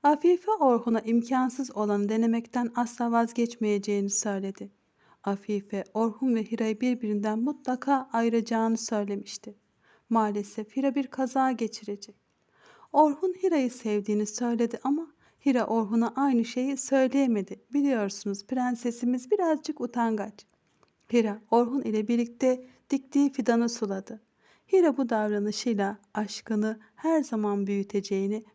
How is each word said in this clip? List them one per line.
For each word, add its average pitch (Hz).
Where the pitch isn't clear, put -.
Afife 349
Orhun'a 240
imkansız 240
olanı 202
denemekten 233
asla 233
vazgeçmeyeceğini 214
söyledi. 196
Afife, 202
Orhun 226
ve 214
Hira'yı 220
birbirinden 220
mutlaka 262
ayıracağını 226
söylemişti. 202
Maalesef 208
Hira 269
bir 269
kaza 262
geçirecek. 214
Orhun 302
Hira'yı 285
sevdiğini 208
söyledi 233
ama 302
Hira 247
Orhun'a 226
aynı 262
şeyi 254
söyleyemedi. 254
Biliyorsunuz 214
prensesimiz 247
birazcık 320
utangaç. 226
Hira, 214
Orhun 240
ile 214
birlikte 240
diktiği 277
fidanı 233
suladı. 202
Hira 330
bu 262
davranışıyla 208
aşkını 214
her 311
zaman 208
büyüteceğini 202